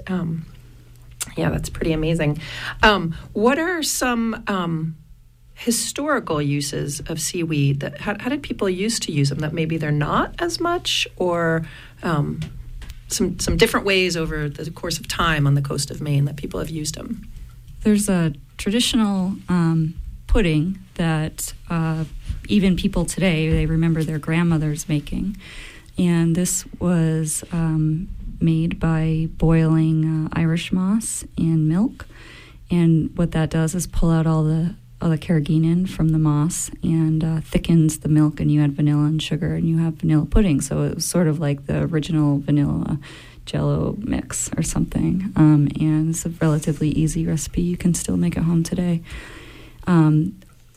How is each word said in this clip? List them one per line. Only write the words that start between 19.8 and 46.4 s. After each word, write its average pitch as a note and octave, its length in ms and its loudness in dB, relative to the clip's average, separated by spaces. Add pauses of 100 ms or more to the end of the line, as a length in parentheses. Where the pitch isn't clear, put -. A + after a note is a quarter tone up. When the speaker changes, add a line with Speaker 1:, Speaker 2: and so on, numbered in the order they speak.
Speaker 2:
pudding F3 500 2 (160)
that, D#3+ 580 -2 (160)
uh, D#3+ 360 0 (440)
even F#3+ 280 4
people F3+ 280 0
today, D#3+ 460 0
they D#3+ 160 2
remember D#3+ 380 2
their D3+ 160 -4
grandmothers D#3+ 680 0
making. D#3+ 480 -2 (600)
And E3+ 380 4
this - 280 -2 (140)
was, D#3+ 720 0
um, D#3+ 580 0 (320)
made E3 380 2
by D#3+ 580 0
boiling, D#3+ 880 4
uh, - 60 -4
Irish E3 380 0
moss F#3+ 540 0 (120)
in D#3+ 300 2
milk. G3 400 0 (640)
And E3 460 4
what E3+ 160 0
that D#3+ 180 0
does D#3+ 240 0
is F3 140 -4
pull - 220 2
out D#3+ 180 2
all D#3 160 2
the D#3+ 320 0 (240)
all E3+ 100 2
the D#3 80 2
carrageenan D#3+ 680 2
from D#3+ 220 0
the D#3+ 80 4
moss D3+ 520 2 (120)
and, D#3+ 400 2
uh, D#3+ 180 0
thickens D#3 580 2
the - 100 -4
milk, D3+ 320 4
and D3+ 100 2
you D3+ 120 4
add C#3+ 100 2
vanilla D3 320 2
and D#3 180 2
sugar, D#3 320 -2
and E3 140 0
you D#3+ 100 2
have E3 160 0
vanilla D#3 320 2
pudding. E3+ 340 4
So D3 220 -2
it C#3+ 120 -2
was E3 100 -6
sort E3+ 240 2
of D3+ 100 0
like C#3+ 280 -2
the D3 160 -2
original D3 560 2
vanilla C#3+ 600 0 (460)
Jell-O D3 560 -2
mix - 560 -6
or E3+ 60 0
something. F3+ 760 -2
Um, D3+ 320 6 (100)
and D#3 320 2
it's E3 160 -4
a E3+ 40 -6
relatively D#3 600 0